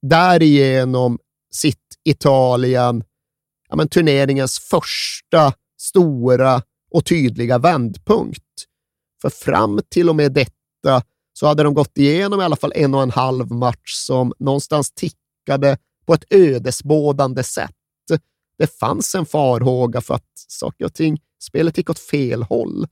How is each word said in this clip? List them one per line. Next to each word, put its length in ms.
därigenom 1160
sitt 240
Italien, 1000
ja, 60
men 120
turneringens 720
första 920
stora 840
och 140
tydliga 520
vändpunkt. 840
För 80
fram 500
till 200
och 60
med 160
detta 680
så 140
hade 160
de 100
gått 240
igenom 440
i 20
alla 120
fall 200
en 200
och 80
en 80
halv 400
match 420
som 460
någonstans 520
tickade 840
på 80
ett 160
ödesbådande 1120
sätt. 280
Det 200
fanns 360
en 100
farhåga 760
för 120
att 100
saker 380
och 80
ting, 260
spelet 360
gick 120
åt 100
fel 440
håll. 480